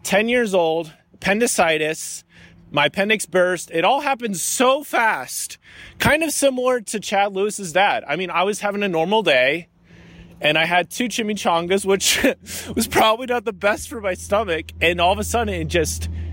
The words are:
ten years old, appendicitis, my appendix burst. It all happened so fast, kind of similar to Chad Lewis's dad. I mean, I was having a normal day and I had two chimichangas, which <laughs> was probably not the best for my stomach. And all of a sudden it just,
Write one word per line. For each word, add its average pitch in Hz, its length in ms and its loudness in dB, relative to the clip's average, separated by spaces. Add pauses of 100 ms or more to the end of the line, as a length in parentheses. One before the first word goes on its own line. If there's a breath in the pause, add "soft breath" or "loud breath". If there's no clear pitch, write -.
ten 214 260 0
years 240 240 0
old, 165 380 0 (220)
appendicitis, 170 1080 -2 (480 loud breath)
my 147 140 2
appendix 196 400 0
burst. 180 460 0
It 165 120 0
all 254 160 4
happened 240 380 -2
so 262 460 0
fast, 214 760 -2 (420 loud breath)
kind 294 240 2
of 302 80 0
similar 254 500 0
to 202 180 -8
Chad 202 340 0
Lewis's 190 400 -4
dad. 175 340 2
I 143 80 -2
mean, 175 160 -4
I 170 120 2
was 202 180 -2
having 202 200 -2
a 202 60 0
normal 180 340 0
day 147 460 2 (720 loud breath)
and 151 180 2
I 160 80 2
had 175 240 2
two 247 200 -4
chimichangas, 196 760 0
which - 380 2
<laughs> - 520 -4
was 226 120 -2
probably 226 400 2
not 240 180 -2
the 226 80 -4
best 202 360 -2
for 240 120 -10
my 190 140 -2
stomach. 185 560 -2 (100)
And 175 180 4
all 175 120 4
of 202 80 0
a 208 40 -4
sudden 220 300 -2
it 160 120 -4
just, 156 440 -2 (240 loud breath)